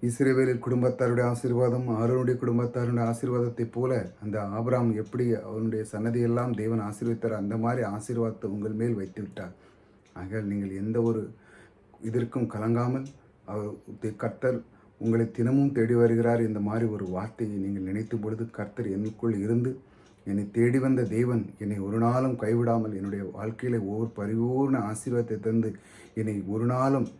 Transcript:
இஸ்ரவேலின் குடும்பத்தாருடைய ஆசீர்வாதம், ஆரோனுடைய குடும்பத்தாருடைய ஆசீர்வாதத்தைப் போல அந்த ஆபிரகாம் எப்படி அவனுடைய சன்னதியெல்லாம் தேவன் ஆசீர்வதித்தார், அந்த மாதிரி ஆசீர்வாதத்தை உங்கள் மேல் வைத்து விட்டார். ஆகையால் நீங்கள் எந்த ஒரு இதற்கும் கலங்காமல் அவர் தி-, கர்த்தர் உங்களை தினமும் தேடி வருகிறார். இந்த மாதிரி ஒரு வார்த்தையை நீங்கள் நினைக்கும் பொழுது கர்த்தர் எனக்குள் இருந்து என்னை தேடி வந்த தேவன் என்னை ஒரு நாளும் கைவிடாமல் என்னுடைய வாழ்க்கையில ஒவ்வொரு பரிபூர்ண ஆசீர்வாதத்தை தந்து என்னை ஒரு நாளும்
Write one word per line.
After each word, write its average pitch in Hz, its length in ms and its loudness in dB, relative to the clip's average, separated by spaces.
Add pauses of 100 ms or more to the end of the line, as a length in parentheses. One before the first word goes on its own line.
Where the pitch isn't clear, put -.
இஸ்ரவேலின் 127 580 2
குடும்பத்தாருடைய 123 680 2
ஆசீர்வாதம், 123 520 2 (140)
ஆரோனுடைய 123 420 2
குடும்பத்தாருடைய 120 720 0
ஆசீர்வாதத்தைப் 120 640 -2
போல 127 160 0 (320)
அந்த 107 140 -4 (200)
ஆபிரகாம் 120 340 2 (120)
எப்படி 123 220 -2 (240)
அவனுடைய 110 420 -2
சன்னதியெல்லாம் 120 680 0
தேவன் 113 280 0
ஆசீர்வதித்தார், 113 540 -2
அந்த 101 220 -2
மாதிரி 120 180 2 (140)
ஆசீர்வாதத்தை 113 600 -2
உங்கள் 107 260 -4
மேல் 117 180 0
வைத்து 95 240 -8
விட்டார். 92 300 -10 (680)
ஆகையால் 101 320 -4
நீங்கள் 98 220 -2 (100)
எந்த 113 180 0
ஒரு 113 200 2 (880)
இதற்கும் 117 440 0
கலங்காமல் 120 540 0 (440)
அவர் 104 180 -4 (320)
தி-, 107 220 -4
கர்த்தர் 120 360 0 (440)
உங்களை 113 340 2
தினமும் 135 400 4
தேடி 117 260 4
வருகிறார். 117 460 4
இந்த 107 100 -2
மாதிரி 110 360 0
ஒரு 98 100 -4 (100)
வார்த்தையை 107 500 -4
நீங்கள் 95 240 -4
நினைக்கும் 107 360 -4
பொழுது 110 200 -4 (140)
கர்த்தர் 104 380 -6
எனக்குள் 110 380 0 (100)
இருந்து 120 260 2 (580)
என்னை 101 160 0 (120)
தேடி 120 220 6
வந்த 131 220 4 (140)
தேவன் 117 280 2 (200)
என்னை 101 140 -2 (100)
ஒரு 107 180 0
நாளும் 127 380 2
கைவிடாமல் 113 560 2
என்னுடைய 98 240 -4 (140)
வாழ்க்கையில 113 420 -2 (100)
ஒவ்வொரு 113 300 -2
பரிபூர்ண 123 600 2 (120)
ஆசீர்வாதத்தை 113 560 -2
தந்து 110 240 2 (500)
என்னை 107 140 -2 (200)
ஒரு 113 180 0
நாளும் 131 340 2 (120)